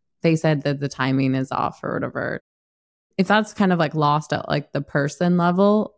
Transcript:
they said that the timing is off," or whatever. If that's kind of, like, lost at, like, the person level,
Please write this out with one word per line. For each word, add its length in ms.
they 120
said 280
that 180
the 80
timing 480
is 160
off," 320
or 100
whatever. 460
If 100
that's 260
kind 180
of, 60
like, 160
lost 380
at, 160
like, 240
the 80
person 560
level, 600